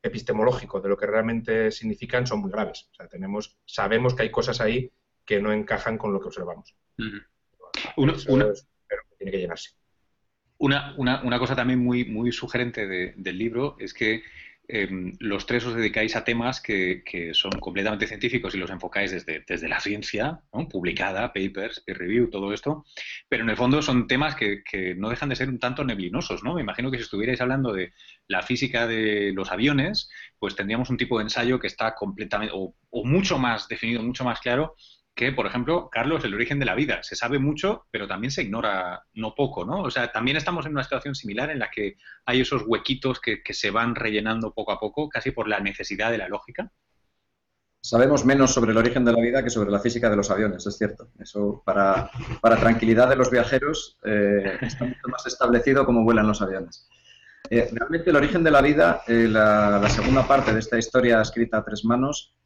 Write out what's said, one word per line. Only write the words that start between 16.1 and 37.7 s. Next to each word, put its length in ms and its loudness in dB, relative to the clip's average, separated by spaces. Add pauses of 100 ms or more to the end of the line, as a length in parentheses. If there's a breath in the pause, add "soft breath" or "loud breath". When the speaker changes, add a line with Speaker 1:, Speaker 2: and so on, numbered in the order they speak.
Speaker 2:
a 80 -4
temas 360 -2
que, 420 -2
que 300 -8
son 200 -2
completamente 540 -4
científicos 480 -4
y 40 -4
los 120 -6
enfocáis 420 -4
desde, 340 -8
desde 220 -6
la 120 -4
ciencia, 640 -6 (100)
¿no? 160 -6
Publicada, 640 -4
papers, 480 -6
peer 180 -12
review, 300 0
todo 240 -4
esto, 320 -6 (440 loud breath)
pero 160 -2
en 60 0
el 60 -2
fondo 240 2
son 260 0
temas 300 0
que, 260 -2
que 320 -6
no 140 -4
dejan 220 -4
de 60 -4
ser 120 -4
un 100 -4
tanto 260 -4
neblinosos, 600 -4
¿no? 100 -4
Me 60 -2
imagino 300 -4
que 80 -4
si 60 -8
estuvierais 360 -4
hablando 320 0
de 200 -4 (360 soft breath)
la 140 -2
física 440 -2
de 480 0
los 160 -6
aviones, 600 0 (280 loud breath)
pues 160 -4
tendríamos 360 -2
un 80 0
tipo 180 0
de 80 0
ensayo 340 0
que 80 -4
está 280 -2
completamente, 600 -6
o, 200 -6 (160)
o 160 -6
mucho 320 2
más 300 0
definido, 340 -4
mucho 220 -4
más 160 -2
claro, 360 0 (400 soft breath)
que, 140 0
por 160 -2
ejemplo, 440 -2
Carlos, 340 -2
el 100 -4
origen 240 -2
de 60 0
la 100 0
vida. 300 0
Se 100 -12
sabe 240 -2
mucho, 540 -2